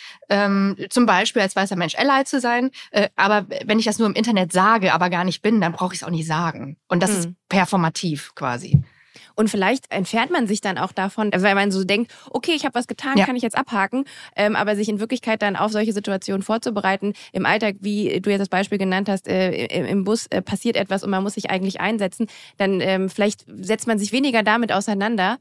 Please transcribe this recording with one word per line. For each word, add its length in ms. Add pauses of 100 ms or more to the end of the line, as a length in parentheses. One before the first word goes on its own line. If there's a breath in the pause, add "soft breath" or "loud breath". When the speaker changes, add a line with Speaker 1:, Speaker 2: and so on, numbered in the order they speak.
(280 loud breath)
Speaker 1:
ähm, 480 (140)
zum 160
Beispiel 360
als 140
weißer 200
Mensch 180
Ally 300
zu 160
sein. 300 (200 loud breath)
Äh, 260
aber 300 (180)
wenn 140
ich 60
das 140
nur 100
im 60
Internet 380
sage, 400
aber 180
gar 140
nicht 180
bin, 180
dann 120
brauche 220
ich 60
es 60
auch 40
nicht 160
sagen. 500 (120)
Und 140
das 80
ist 180
Speaker 2:
Mhm. 80 (120)
Speaker 1:
performativ 840
quasi. 480 (520 loud breath)
Speaker 2:
Und 140
vielleicht 440
entfernt 400
man 160
sich 120
dann 180
auch 120
davon, 420
weil 220
man 160
so 140
denkt, 280 (180 loud breath)
okay, 260
ich 80
habe 100
was 140
getan, 280
Speaker 1:
Ja. 80
Speaker 2:
kann 120
ich 60
jetzt 140
abhaken. 480 (300 loud breath)
Ähm, 220
aber 180
sich 140
in 100
Wirklichkeit 440
dann 120
auf 160
solche 220
Situationen 500
vorzubereiten, 720 (180 loud breath)
im 140
Alltag, 340
wie 400
du 100
jetzt 100
das 80
Beispiel 300
genannt 300
hast, 200
äh, 380
im, 180
im 200
Bus, 220
äh, 160
passiert 340
etwas 280
und 60
man 120
muss 120
sich 160
eigentlich 300
einsetzen, 460 (300 loud breath)
dann, 240
ähm, 280
vielleicht 380
setzt 400
man 120
sich 140
weniger 300
damit 300
auseinander, 680